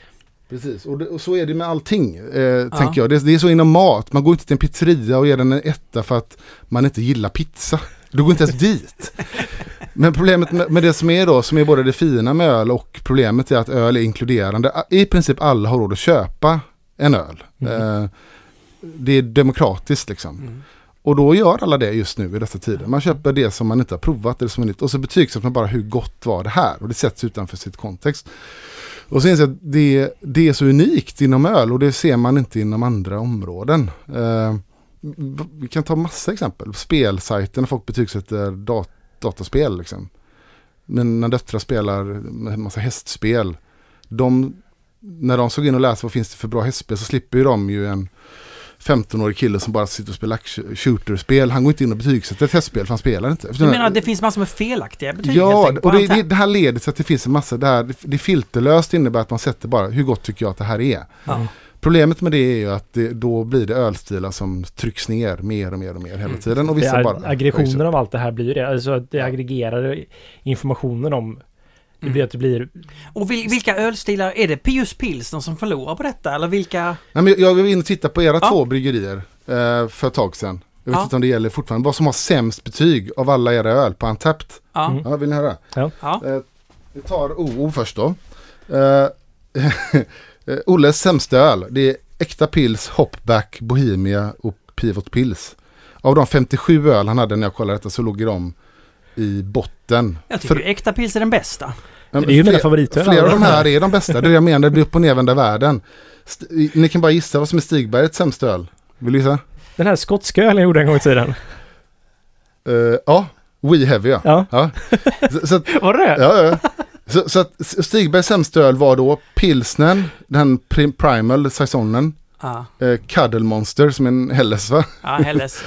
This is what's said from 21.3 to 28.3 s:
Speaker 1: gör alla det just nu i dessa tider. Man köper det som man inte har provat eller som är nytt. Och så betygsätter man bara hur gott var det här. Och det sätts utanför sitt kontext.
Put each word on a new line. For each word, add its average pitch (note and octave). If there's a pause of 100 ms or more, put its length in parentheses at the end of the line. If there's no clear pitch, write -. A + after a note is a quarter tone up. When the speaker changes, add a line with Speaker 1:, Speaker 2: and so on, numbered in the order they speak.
Speaker 1:
gör G3+
alla D#3
det G#2+
just A2
nu F#2+
i -
dessa G#2+
tider. G2
Man C3+
köper C#3+
det C3
som A2+
man A2+
inte A#2+
har -
provat B2
eller A#2+
som B2
är A2+
nytt. G2+
Och C#3
så C#3
betygsätter C3
man B2
bara A#2+
hur A2
gott A2
var F#2+
det G#2
här. C3+
Och G#2+
det A#2
sätts -
utanför G#2
sitt -
kontext. A2 (800)